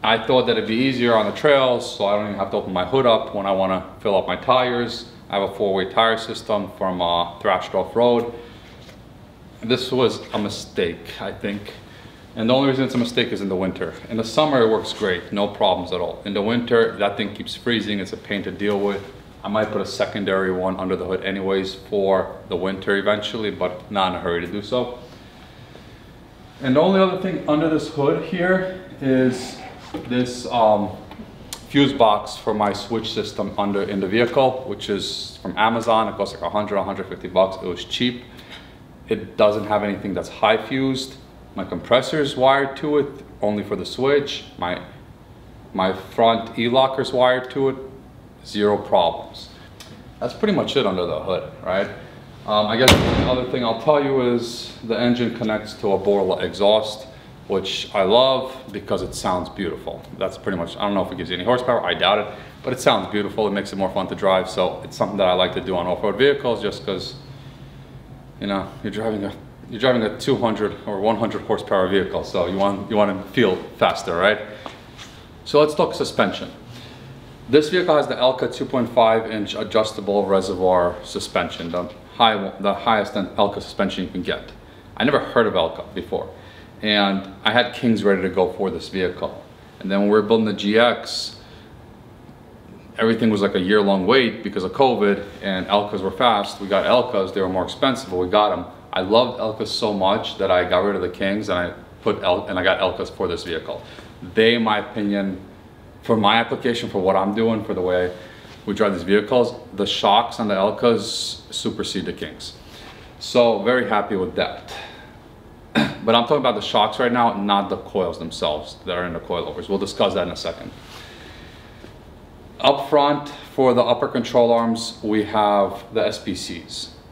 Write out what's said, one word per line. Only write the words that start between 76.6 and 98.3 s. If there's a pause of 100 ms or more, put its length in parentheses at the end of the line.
This
vehicle
has
the
Elka
two
point
five
inch
adjustable
reservoir
suspension,
the (240)
high
one,
the
highest
end
Elka
suspension
you
can
get. (440)
I
never
heard
of
Elka
before. (520)
And (160)
I
had
Kings
ready
to
go
for
this
vehicle. (360)
And
then
when
we
were
building
the
G
X, (1600)
everything
was,
like,
a
year-long
wait
because
of
covid, (160)
and
Elkas
were
fast.
We
got
Elkas,
they
were
more
expensive,
but
we
got